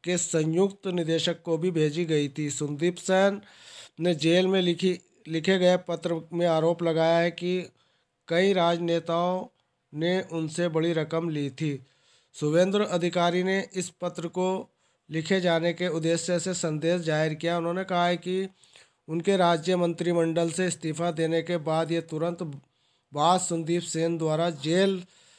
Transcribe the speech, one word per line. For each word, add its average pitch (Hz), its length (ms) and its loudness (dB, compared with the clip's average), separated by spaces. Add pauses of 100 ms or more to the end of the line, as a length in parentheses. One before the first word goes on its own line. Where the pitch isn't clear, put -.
के 175 140 -2
संयुक्त 175 680 0
निदेशक 165 540 -2
को 165 160 -2
भी 180 120 0
भेजी 160 340 0
गई 151 240 0
थी। 147 220 -6
संदीप 151 480 -2
सेन 196 420 2 (600)
ने 170 160 2
जेल 165 300 4
में 190 160 2
लिखी, 180 360 0 (280)
लिखे 165 320 0
गए 180 180 6 (120)
पत्र 165 320 -4 (120)
में 170 140 0
आरोप 165 360 2
लगाया 165 360 2
है 170 140 2
कि 180 280 -4 (680)
कई 185 240 2
राजनेताओं 170 920 0 (480)
ने 175 300 0
उनसे 165 460 -4
बड़ी 160 240 0
रकम 160 380 -2
ली 147 200 -4
थी। 143 280 -6 (580)
शुभेंद्र 185 460 4
अधिकारी 175 600 2
ने 190 220 2 (100)
इस 180 140 -4 (120)
पत्र 175 280 -6
को 180 200 0 (640)
लिखे 160 300 0
जाने 170 320 2
के 180 160 -4
उद्देश्य 165 520 0
से 180 140 -4
संदेश 165 480 -2
जाहिर 156 320 0
किया। 165 240 -2
उन्होंने 170 260 -2
कहा 175 220 0
है 175 120 2
कि 185 300 -4 (600)
उनके 170 280 0
राज्य 175 400 2
मंत्रिमंडल 170 720 0
से 180 160 -2
इस्तीफा 160 440 -4
देने 165 320 0
के 175 160 -4
बाद 160 340 -2
ये 170 100 0
तुरंत 165 400 -6 (680)
बाद 160 280 4
संदीप 170 420 -2
सेन 165 360 -2
द्वारा 160 300 0 (140)
जेल 185 400 2 (360)